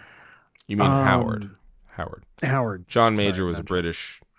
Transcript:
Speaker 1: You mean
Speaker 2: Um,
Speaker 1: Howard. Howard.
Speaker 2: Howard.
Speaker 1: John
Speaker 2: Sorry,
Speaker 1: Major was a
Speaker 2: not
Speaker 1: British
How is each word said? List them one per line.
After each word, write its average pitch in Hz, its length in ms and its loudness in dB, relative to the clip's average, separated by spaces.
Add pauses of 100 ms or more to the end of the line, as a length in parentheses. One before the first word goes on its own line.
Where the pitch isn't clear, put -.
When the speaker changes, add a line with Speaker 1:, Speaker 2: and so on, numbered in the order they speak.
(680)
Speaker 1:
You 101 120 -4
mean 107 120 4
Speaker 2:
Um, 135 140 4
Speaker 1:
Howard. 98 460 0 (360)
Howard. - 380 -12 (180)
Speaker 2:
Howard. 120 460 -2
Speaker 1:
John 113 280 4
Speaker 2:
Sorry, 101 120 2
Speaker 1:
Major 95 160 -2
was 87 120 -2
a 80 40 -6
Speaker 2:
not 78 60 -10
Speaker 1:
British 85 540 -4 (180)